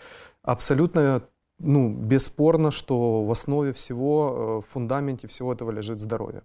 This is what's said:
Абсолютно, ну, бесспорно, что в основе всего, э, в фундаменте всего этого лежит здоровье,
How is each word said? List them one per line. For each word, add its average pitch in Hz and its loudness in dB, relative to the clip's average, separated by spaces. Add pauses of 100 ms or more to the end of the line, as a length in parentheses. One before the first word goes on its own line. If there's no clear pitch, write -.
(420)
Абсолютно, 135 2 (360)
ну, 139 4
бесспорно, 143 2
что 117 0
в 104 0
основе 139 -2
всего, 123 -2
э, 104 -12
в - -20
фундаменте 131 -4
всего 127 -6
этого 120 -6
лежит 107 -6
здоровье, 107 -6